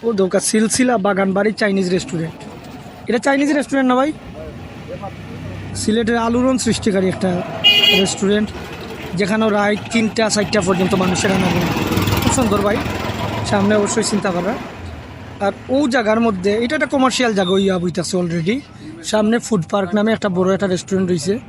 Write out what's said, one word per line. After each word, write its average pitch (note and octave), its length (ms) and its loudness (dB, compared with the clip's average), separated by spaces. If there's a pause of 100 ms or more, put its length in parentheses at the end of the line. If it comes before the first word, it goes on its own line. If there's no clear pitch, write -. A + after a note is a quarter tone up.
ও - 20 2 (120)
দোকা F#3+ 280 2
সিলসিলা A#3 460 2 (120)
বাগানবাড়ি G3 540 2
চাইনিজ G3 260 2 (100)
রেস্টুরেন্ট। E3 420 -4 (720)
এটা A#3 180 2
চাইনিজ C#4 320 2
রেস্টুরেন্ট C4+ 320 0
না B3 100 4
ভাই? D4 100 2 (1700)
সিলেটের A3+ 460 2
আলোড়ন B3 380 4
সৃষ্টিকারী G3 500 2
একটা F#3+ 160 0 (680)
রেস্টুরেন্ট, G#3 480 2 (680)
যেখানে G#3+ 260 2 (120)
রাত G#3 220 2 (140)
তিনটা A3+ 320 2 (100)
চারটা G#3 320 2
পর্যন্ত F#3 280 2
মানুষের F#3 420 2
আনাগোনা। F3 320 2 (540)
খুব - 160 2
সুন্দর G#3 280 2
ভাই, G#3 100 2 (760)
সামনে G3+ 300 2
অবশ্যই G3+ 320 0
চিন্তা G3+ 240 0
করা। F3+ 160 -2 (960)
আর G3+ 60 0 (160)
ও C4 80 2 (180)
জায়গার A3 320 2
মধ্যে, G3 260 0 (120)
এটা B3 140 -2
একটা D4 160 0
কমার্শিয়াল B3+ 440 2
জায়গা F#3 180 2
হইয়া G3 260 2
বইতাছে F3 380 -4
already। E3+ 360 0 (540)
সামনে G#3+ 260 2 (100)
ফুড F#3+ 240 2
পার্ক G3 240 0
নামে G#3 220 2
একটা G#3+ 120 -2
বড় F#3 280 2
একটা G3+ 100 0
রেস্টুরেন্ট F#3 440 0
রইছে F3+ 240 0 (140)